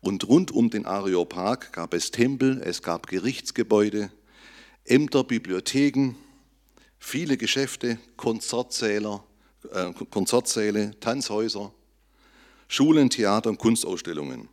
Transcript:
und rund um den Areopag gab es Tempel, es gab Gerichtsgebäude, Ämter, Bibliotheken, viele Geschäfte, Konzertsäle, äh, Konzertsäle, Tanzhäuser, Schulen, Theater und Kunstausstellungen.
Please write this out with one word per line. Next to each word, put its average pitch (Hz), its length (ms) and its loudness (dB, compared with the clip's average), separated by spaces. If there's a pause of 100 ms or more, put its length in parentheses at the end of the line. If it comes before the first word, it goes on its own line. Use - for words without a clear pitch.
und 95 260 -2
rund 151 240 6
um 117 200 2
den 110 160 -4
Areopag 95 840 -2
gab 85 240 -8
es - 160 -4
Tempel, 131 540 0
es 90 180 -6
gab 85 240 -4
Gerichtsgebäude, 104 1040 0 (760)
Ämter, 139 380 4
Bibliotheken, 123 920 0 (840)
viele 147 380 -2
Geschäfte, 120 640 -2 (160)
Konzertsäle, 107 1040 -2 (500)
äh, 90 200 -4 (180)
Konzertsäle, 104 880 0
Tanzhäuser, 107 760 -4 (920)
Schulen, 147 420 6
Theater 110 420 2
und 101 80 -4
Kunstausstellungen. 76 960 -2